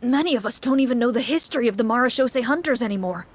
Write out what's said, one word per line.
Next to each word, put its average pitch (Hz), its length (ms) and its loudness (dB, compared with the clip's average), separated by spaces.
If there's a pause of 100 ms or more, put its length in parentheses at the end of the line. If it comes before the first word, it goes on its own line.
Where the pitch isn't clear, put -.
many 285 320 2
of 220 100 0
us 214 140 -4
don't 269 220 2
even 254 180 2
know 240 120 2
the 233 100 0
history 269 480 -2
of 202 80 0
the 220 80 0
Marashose 247 580 0
hunters 277 400 0
anymore. 185 520 -4